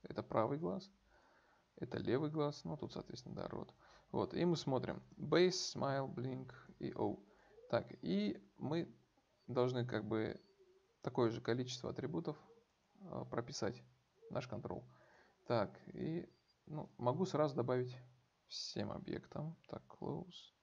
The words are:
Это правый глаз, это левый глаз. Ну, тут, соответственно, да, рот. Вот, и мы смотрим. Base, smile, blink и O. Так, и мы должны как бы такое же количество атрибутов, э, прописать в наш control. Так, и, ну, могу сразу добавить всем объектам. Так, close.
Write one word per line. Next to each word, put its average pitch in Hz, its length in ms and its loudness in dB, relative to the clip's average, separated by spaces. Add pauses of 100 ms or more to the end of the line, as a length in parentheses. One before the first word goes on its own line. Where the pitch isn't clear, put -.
Это - 200 -4
правый 117 340 4
глаз, 180 320 -2 (840)
это - 220 -4
левый 131 320 4
глаз. 147 340 0
Ну, 160 140 -4
тут, - 160 -6
соответственно, - 420 -8
да, 50 120 -4
рот. - 260 -6 (380)
Вот, 98 220 2
и 170 120 2
мы 175 100 6
смотрим. - 460 0 (160)
Base, 170 320 6
smile, 135 640 0
blink 131 400 -4 (260)
и - 140 -2
O. - 260 0 (500)
Так, - 180 2 (160)
и 202 380 2 (160)
мы 151 300 -2 (600)
должны 123 380 4
как 110 200 0
бы 110 340 0 (640)
такое 123 280 4
же 120 120 -2
количество 127 480 0
атрибутов, 151 480 -2 (640)
э, 123 280 -6
прописать - 540 -4 (460)
в - 20 -10
наш - 160 -4
control. - 360 -8 (600)
Так, 110 320 2 (100)
и, 160 420 -4 (380)
ну, 151 300 -6
могу 127 280 4
сразу 147 300 2
добавить 127 420 2 (480)
всем - 460 -4
объектам. - 680 -4 (100)
Так, - 220 -10
close. - 720 -6